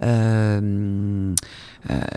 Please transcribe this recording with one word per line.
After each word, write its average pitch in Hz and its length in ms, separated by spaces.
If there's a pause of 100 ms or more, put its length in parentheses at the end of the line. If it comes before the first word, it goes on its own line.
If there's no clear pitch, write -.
euh, 104 1300 (560)
euh, 67 100 (180)